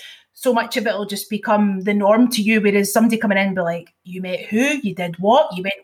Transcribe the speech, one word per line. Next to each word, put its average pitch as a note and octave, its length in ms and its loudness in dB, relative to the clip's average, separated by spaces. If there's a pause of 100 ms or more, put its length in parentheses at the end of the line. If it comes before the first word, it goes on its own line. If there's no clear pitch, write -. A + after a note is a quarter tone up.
(340)
so - 200 0
much A#3 220 -2
of A3+ 120 -2
it G#3 60 0
will G3+ 120 -6
just G3+ 240 -10
become G#3 520 0
the G3+ 120 0
norm G#3+ 380 4
to A3+ 100 -2
you, A3 200 2
whereas G3+ 300 2
somebody A3+ 260 2
coming G3+ 200 0
in G3 100 0
and F#3+ 80 -2
be F#3 60 -2
like, E3+ 320 -6 (100)
"You F#3 200 -12
met F3+ 220 -6
who? C4+ 360 0
You F#3 140 -4
did F3 240 -6
what? A3 360 2
You F#3 80 -8
went G3 200 -6